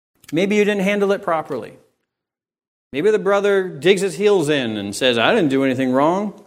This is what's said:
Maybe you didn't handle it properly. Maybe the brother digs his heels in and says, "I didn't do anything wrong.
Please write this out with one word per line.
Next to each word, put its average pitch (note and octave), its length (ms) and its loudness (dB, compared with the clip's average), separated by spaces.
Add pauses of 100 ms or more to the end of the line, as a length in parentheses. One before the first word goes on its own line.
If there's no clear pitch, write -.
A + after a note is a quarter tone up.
(320)
Maybe F#3+ 240 0
you G#3 80 4
didn't G3+ 180 0
handle G3+ 300 0
it G3 100 -2
properly. D#3 520 -6 (1200)
Maybe E3 200 0
the G#3+ 80 0
brother G3 480 0
digs E3+ 320 0
his F3+ 160 -4
heels G3 320 2
in B2+ 280 0
and G2+ 200 -6
says, B2+ 220 2
"I B2 140 2
didn't F#3 180 2
do C3+ 120 2
anything C3 300 0
wrong. F3 540 0